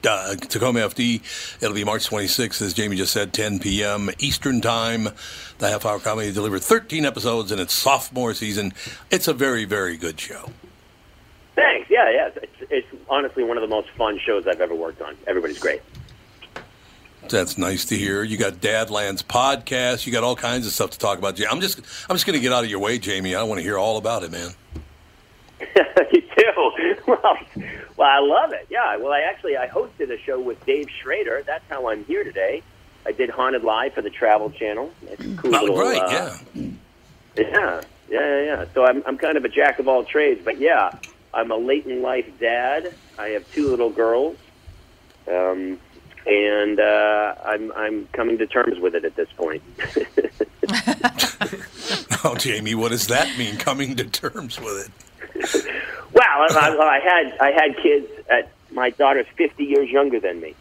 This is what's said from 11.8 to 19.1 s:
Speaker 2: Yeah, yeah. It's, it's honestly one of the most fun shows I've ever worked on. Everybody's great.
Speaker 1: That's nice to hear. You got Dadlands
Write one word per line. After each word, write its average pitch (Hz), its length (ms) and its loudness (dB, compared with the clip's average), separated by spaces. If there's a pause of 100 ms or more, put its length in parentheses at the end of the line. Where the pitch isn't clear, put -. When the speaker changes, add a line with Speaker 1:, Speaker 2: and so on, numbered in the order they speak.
Speaker 2:
Yeah, 226 220 6
yeah. 127 240 2
It's, - 180 -14 (160)
it's 135 180 -2 (220)
honestly 135 340 0
one 117 140 -2
of 113 40 -2
the 110 60 -4
most 107 240 -2
fun 107 280 -2
shows 101 280 -2
I've 90 140 0
ever 85 140 -2
worked 82 260 -6
on. 76 160 -12 (100)
Everybody's 82 320 -2
great. 76 220 -2 (1500)
Speaker 1:
That's 92 300 0
nice 92 280 -2
to 107 120 -2
hear. 98 260 -2
You 110 140 -4
got 101 240 0
Dadlands 104 640 -2